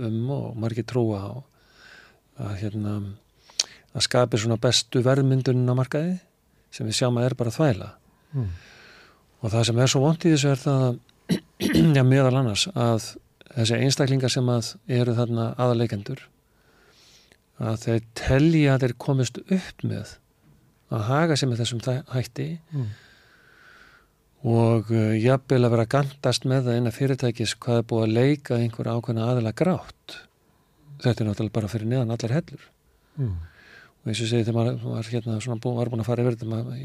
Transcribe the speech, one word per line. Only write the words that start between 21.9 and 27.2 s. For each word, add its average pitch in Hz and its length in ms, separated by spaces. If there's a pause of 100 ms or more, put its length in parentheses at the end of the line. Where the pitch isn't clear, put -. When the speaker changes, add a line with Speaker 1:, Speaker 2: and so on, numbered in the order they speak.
Speaker 1:
hætti 131 380 (240)
Speaker 2:
Mm. 127 160 (1500)
Speaker 1:
og, 113 480
eh, 110 260
jafnvel 127 480
að 117 80
vera 113 120
að - 40
gantast 139 560
með 131 220
það 117 100
innan 120 180
fyrirtækis 127 640